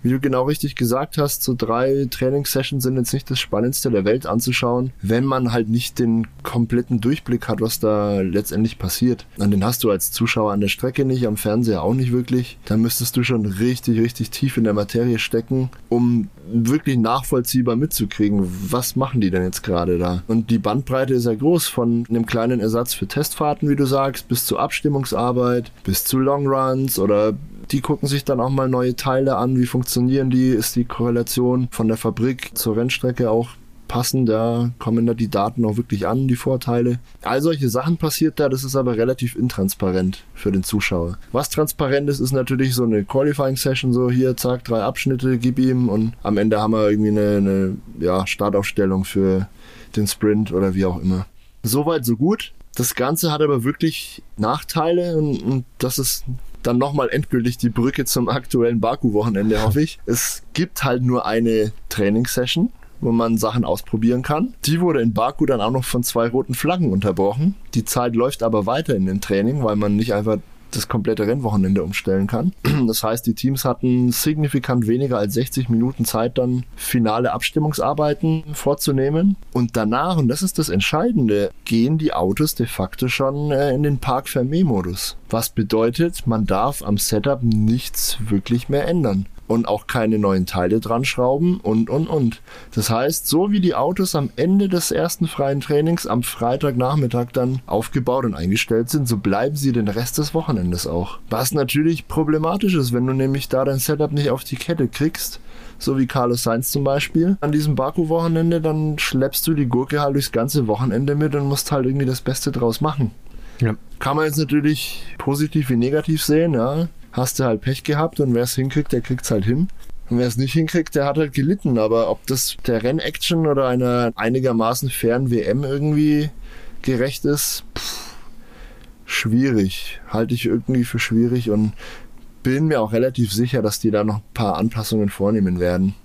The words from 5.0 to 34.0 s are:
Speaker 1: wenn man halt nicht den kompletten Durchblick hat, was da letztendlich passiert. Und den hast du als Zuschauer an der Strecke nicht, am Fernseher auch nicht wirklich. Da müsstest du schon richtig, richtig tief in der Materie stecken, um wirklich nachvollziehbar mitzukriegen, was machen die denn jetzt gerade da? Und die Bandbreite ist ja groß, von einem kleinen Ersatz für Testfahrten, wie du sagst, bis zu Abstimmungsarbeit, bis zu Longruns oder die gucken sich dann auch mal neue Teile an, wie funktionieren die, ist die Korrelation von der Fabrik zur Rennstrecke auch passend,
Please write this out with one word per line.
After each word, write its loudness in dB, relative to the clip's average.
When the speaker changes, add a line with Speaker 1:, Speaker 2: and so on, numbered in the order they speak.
Speaker 1:
wenn 0
man 0
halt 0
nicht -2
den 2
kompletten 0
Durchblick -2
hat, 0
was -2
da 2
letztendlich 0
passiert. 0
Und 2
den 2
hast -2
du 2
als 0
Zuschauer 0
an 0
der 0
Strecke -2
nicht, 0
am 0
Fernseher 0
auch 2
nicht 0
wirklich. -2
Da 2
müsstest 0
du 2
schon 0
richtig, 0
richtig 0
tief -2
in 2
der 2
Materie 0
stecken, -2
um 2
wirklich 2
nachvollziehbar 2
mitzukriegen, 0
was -2
machen 0
die 2
denn 0
jetzt -4
gerade 0
da? 0
Und 0
die 4
Bandbreite 0
ist 2
ja 2
groß, 2
von 0
einem 0
kleinen 0
Ersatz 0
für -6
Testfahrten, -2
wie 4
du 2
sagst, -2
bis -2
zu -2
Abstimmungsarbeit, 0
bis -2
zu 0
Longruns 2
oder 4
die 0
gucken -2
sich -2
dann 0
auch 0
mal 0
neue 0
Teile 0
an, 2
wie 4
funktionieren 0
die, 4
ist 0
die 2
Korrelation 0
von 0
der 2
Fabrik -2
zur 0
Rennstrecke 0
auch 2
passend, 0